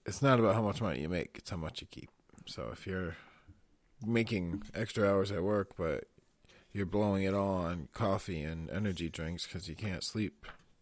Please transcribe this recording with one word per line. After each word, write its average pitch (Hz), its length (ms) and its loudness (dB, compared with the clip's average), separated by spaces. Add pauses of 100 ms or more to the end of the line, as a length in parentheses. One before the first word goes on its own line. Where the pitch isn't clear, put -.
it's - 160 -4
not 135 180 6
about 107 140 8
how 113 80 4
much 101 200 0
money 78 200 0
you 78 80 -2
make, 87 300 -2
it's - 100 -14
how 95 80 -4
much 80 240 -6
you - 60 -16
keep. - 220 -16 (360)
So - 260 -8
if - 140 -12
you're 92 300 -4 (920)
making 104 580 0 (100)
extra 107 360 2
hours 98 220 4
at 92 120 0
work, 101 340 0
but 80 280 -2 (680)
you're 101 120 0
blowing 98 380 4
it 95 100 4
all 98 220 2
on 87 380 -2
coffee 95 500 0
and 82 260 -4
energy 87 400 -2
drinks 82 360 -4
'cause 87 240 -10
you 78 60 -6
can't 98 280 -4
sleep - 420 -4 (360)